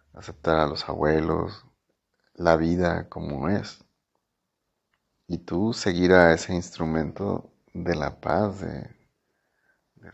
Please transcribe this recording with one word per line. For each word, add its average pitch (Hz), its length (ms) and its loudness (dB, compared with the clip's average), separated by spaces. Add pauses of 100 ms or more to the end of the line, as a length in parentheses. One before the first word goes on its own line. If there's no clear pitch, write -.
(140)
aceptar - 420 -2
a 78 100 2
los 76 220 -8
abuelos, 82 760 -2 (680)
la 85 240 2
vida 85 540 0
como 76 400 -6
es. 107 340 -6 (1400)
Y 85 100 -6
tú 95 380 -4
seguir 90 400 4
a 85 180 10
ese 82 220 0
instrumento 85 1000 -6 (220)
de 87 200 -4
la 71 240 -6
paz, 98 420 -2
de, 80 360 -12 (1000)
de, - 180 -20